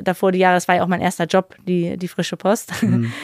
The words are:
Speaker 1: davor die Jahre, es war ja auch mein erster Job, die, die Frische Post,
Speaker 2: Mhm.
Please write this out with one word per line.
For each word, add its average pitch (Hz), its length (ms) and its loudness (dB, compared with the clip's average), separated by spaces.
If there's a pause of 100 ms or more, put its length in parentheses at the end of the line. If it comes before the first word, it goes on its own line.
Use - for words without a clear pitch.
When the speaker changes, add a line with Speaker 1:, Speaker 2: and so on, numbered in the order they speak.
Speaker 1:
davor 190 260 2
die 185 80 0
Jahre, 180 180 6
es 175 120 0
war 180 80 4
ja 175 80 2
auch - 20 -2
mein 180 140 0
erster 180 240 -2
Job, 185 320 0 (100)
die, 180 300 -2
die 180 100 -8
Frische - 300 -6
Post, - 440 -2
Speaker 2:
Mhm. 120 320 0 (100)